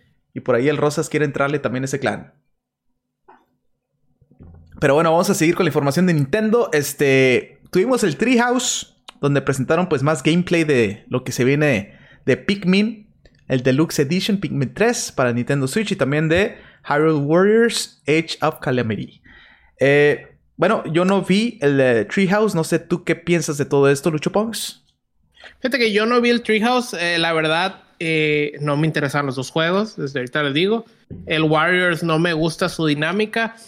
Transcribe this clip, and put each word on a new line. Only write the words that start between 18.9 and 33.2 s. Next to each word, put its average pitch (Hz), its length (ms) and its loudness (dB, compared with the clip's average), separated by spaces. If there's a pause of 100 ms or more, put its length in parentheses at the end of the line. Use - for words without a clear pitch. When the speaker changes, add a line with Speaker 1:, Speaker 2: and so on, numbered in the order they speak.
Speaker 1:
Eh, 143 480 2 (300)
bueno, 214 340 0
yo 175 140 2
no 196 180 2
vi 208 380 0
el, 143 200 2
eh, 117 240 4
Treehouse, 202 500 0
no 160 80 0
sé 165 160 -2
tú - 240 -4
qué 156 120 -2
piensas 160 420 -2
de 143 80 -2
todo 139 240 4
esto, 139 220 0
Lucho 151 200 -4
Ponks. - 520 -6 (760)
Speaker 2:
Fíjate 262 200 -2
que 226 120 2
yo 208 140 2
no 240 160 2
vi 240 80 2
el 233 140 2
Treehouse, 233 500 0
eh, 170 240 -2
la 165 160 0
verdad, 160 480 0 (180)
eh, 151 600 0
no 147 160 0
me 156 100 2
interesaron 143 380 -2
los 131 100 -6
dos 131 160 -8
juegos, 185 460 -2
desde 143 220 -6
ahorita 127 240 -4
les 139 100 -2
digo. 208 320 0 (400)
El 160 180 -2
Warriors 170 600 2
no 160 160 0
me 175 140 0
gusta 165 360 -2
su 160 160 -4
dinámica 208 720 -2 (120)